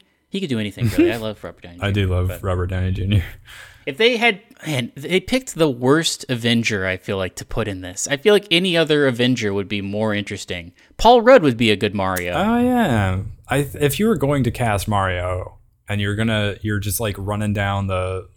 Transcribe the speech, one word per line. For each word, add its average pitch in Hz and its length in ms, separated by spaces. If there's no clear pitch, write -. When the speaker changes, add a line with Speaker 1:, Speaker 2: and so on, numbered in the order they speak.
Speaker 1:
he 196 120
could 175 100
do 117 80
anything, 107 300
really. 339 240
I - 40
Speaker 2:
<laughs> - 20
Speaker 1:
love 110 260
Robert 85 180
Downey 87 180
Speaker 2:
I 101 120
do 101 100
Speaker 1:
Junior, 92 140
Speaker 2:
love 90 120
Speaker 1:
but 87 140
Speaker 2:
Robert 90 240
Downey 92 260
Junior. 98 320
Speaker 1:
If 139 100
they 233 220
had, 220 240
man, 131 280
they 156 240
picked 262 360
the 156 160
worst 131 580
Avenger, 117 580
I 92 120
feel 104 180
like, 92 200
to - 100
put 110 220
in 95 120
this. 90 260
I 143 120
feel 208 160
like 202 160
any 175 260
other 151 320
Avenger 120 460
would 98 140
be 104 120
more 104 340
interesting. 92 580
Paul 240 240
Rudd 240 200
would 131 140
be 113 140
a 107 60
good 101 180
Mario. 92 400
Speaker 2:
Oh, 220 260
yeah. 127 600
I 139 140
th-, 143 200
if 143 160
you 208 100
were 220 80
going 139 280
to 117 60
cast 107 360
Mario 92 720
and 104 120
you're 101 140
gonna, 107 460
you're 107 180
just, 101 220
like, 104 180
running 104 360
down 98 320
the, 92 500